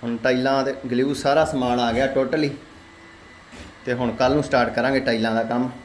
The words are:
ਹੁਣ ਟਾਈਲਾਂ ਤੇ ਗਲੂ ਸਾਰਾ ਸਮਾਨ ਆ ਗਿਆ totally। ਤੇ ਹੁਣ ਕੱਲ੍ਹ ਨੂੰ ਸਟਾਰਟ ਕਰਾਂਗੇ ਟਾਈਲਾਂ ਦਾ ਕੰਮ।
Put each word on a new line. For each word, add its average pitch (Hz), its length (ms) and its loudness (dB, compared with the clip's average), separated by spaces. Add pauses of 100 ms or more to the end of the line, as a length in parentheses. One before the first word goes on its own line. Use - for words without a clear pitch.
ਹੁਣ 117 140 -4
ਟਾਈਲਾਂ 131 480 2
ਤੇ 135 100 -2 (160)
ਗਲੂ 131 240 2
ਸਾਰਾ 143 300 2
ਸਮਾਨ 123 360 0
ਆ 117 120 2
ਗਿਆ 131 140 2
totally। 135 420 0 (1400)
ਤੇ 127 80 -2
ਹੁਣ 120 200 -2
ਕੱਲ੍ਹ 131 220 2
ਨੂੰ 147 100 2
ਸਟਾਰਟ 120 300 0
ਕਰਾਂਗੇ 127 260 2
ਟਾਈਲਾਂ 113 340 0
ਦਾ 113 80 0
ਕੰਮ। 120 280 -2 (140)